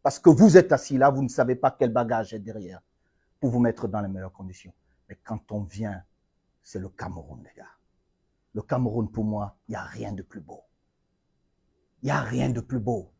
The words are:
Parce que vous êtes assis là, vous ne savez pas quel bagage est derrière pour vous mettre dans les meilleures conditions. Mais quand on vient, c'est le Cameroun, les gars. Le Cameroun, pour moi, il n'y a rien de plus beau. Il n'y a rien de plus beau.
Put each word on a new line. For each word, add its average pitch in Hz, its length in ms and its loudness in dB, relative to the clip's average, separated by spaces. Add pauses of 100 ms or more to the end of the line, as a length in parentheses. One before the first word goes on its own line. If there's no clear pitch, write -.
Parce - 180 -2
que - 100 8
vous 160 260 8
êtes 180 160 10
assis 135 260 0
là, 135 120 6
vous 139 140 0
ne 127 40 -2
savez 127 280 0
pas 131 220 -2
quel 123 140 0
bagage 113 420 -2
est 110 60 -12
derrière 98 420 -14 (580)
pour 135 100 -2
vous 120 100 0
mettre 117 300 0
dans 107 100 -4
les 101 80 -4
meilleures 95 240 -10
conditions. 92 420 -20 (360)
Mais 101 120 -18
quand - 300 -12
on 107 120 -6
vient, 95 380 -10 (600)
c'est - 180 -14
le 92 80 -10
Cameroun, 82 560 -14
les - 140 -20
gars. - 100 -20 (840)
Le 107 80 -8
Cameroun, 117 500 -2
pour 110 140 -4
moi, 104 320 -6 (100)
il - 40 -14
n'y 110 40 -8
a - 80 -12
rien 104 300 -12
de 98 80 -10
plus - 180 -18
beau. 82 220 -20 (1400)
Il - 40 -12
n'y 135 60 -2
a 143 100 -2
rien 123 280 -2
de 117 120 -4
plus 123 180 -6
beau. 107 400 -4